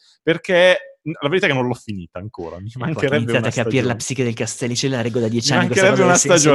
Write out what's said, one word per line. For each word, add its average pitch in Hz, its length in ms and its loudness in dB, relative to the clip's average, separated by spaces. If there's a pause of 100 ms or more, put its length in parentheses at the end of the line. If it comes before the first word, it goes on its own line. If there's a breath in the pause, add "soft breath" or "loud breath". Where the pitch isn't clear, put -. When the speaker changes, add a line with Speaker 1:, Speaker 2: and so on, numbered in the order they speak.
(220 soft breath)
Speaker 1:
perché, 175 760 2 (100)
mm, 160 40 -6 (100)
la 139 60 -2
verità 185 180 0
è - 20 2
che 143 60 0
non 127 120 -2
l'ho 123 80 -2
finita 92 440 -12
ancora, 90 420 -12
mi 101 80 -14
Speaker 2:
Ecco, 113 120 -14
Speaker 1:
mancherebbe 143 360 -2
Speaker 2:
iniziate 117 220 0
Speaker 1:
una 113 100 -2
Speaker 2:
a - 20 0
capire 117 140 -2
la 117 160 0
Speaker 1:
stagione. 123 160 -2
Speaker 2:
psiche 127 280 -4
del 117 100 -2
Castelli, 120 420 -6
ce 139 120 -2
la 131 120 -2
regola 117 240 -2
da 110 60 -2
dieci 117 220 -2
Speaker 1:
Mi 127 40 4
Speaker 2:
anni, - 120 2
questa 185 180 4
Speaker 1:
mancherebbe 190 160 4
Speaker 2:
cosa - 20 -
Speaker 1:
una 180 80 6
Speaker 2:
del 175 80 4
senso - 140 4
di 165 60 6 (140)